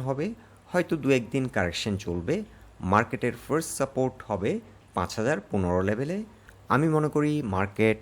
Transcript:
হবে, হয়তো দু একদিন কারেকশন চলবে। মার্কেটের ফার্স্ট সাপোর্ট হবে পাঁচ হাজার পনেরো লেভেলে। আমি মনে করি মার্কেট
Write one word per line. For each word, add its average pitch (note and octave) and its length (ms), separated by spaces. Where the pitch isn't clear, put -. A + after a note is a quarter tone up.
হবে, C#3 180
হয়তো F3+ 220
দু C3 40
একদিন C3 240
কারেকশন F#2+ 380
চলবে। F2 300
মার্কেটের A2+ 500
ফার্স্ট D#3+ 360
সাপোর্ট C3 360
হবে G2+ 220
পাঁচ - 240
হাজার C3 180
পনেরো F2+ 400
লেভেলে। C#3 280
আমি D3 220
মনে D3+ 200
করি D3+ 160
মার্কেট G#2 460